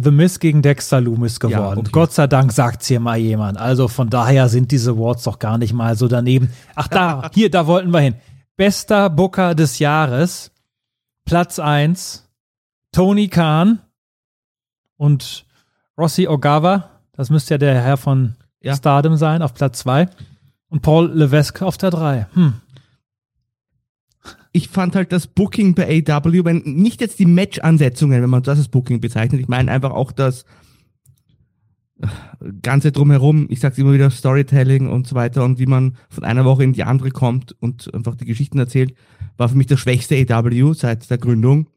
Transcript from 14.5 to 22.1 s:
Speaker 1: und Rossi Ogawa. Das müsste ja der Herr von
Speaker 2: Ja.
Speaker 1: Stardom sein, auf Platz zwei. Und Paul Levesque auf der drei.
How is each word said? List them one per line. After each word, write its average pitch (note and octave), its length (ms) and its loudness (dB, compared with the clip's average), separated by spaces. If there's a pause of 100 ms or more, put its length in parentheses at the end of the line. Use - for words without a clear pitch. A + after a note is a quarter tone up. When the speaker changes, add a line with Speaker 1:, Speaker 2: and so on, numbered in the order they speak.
Speaker 1:
und D3 500 -2 (520)
Rossi E3+ 320 0
Ogawa. D#3 600 0 (220)
Das C3+ 180 -8
müsste D3+ 260 0
ja - 20 0
der C3+ 240 2
Herr C3+ 160 0
von C3 380 0 (260)
Speaker 2:
Ja. C#3 140 -4
Speaker 1:
Stardom D3 420 2
sein, D#3 240 0
auf C#3+ 120 -4
Platz C3+ 260 -4
zwei. C#3+ 280 0 (640)
Und D#3+ 120 -4
Paul D#3+ 320 2
Levesque D3+ 520 0
auf F#3 120 -4
der F#3+ 140 -2
drei. D3 420 -4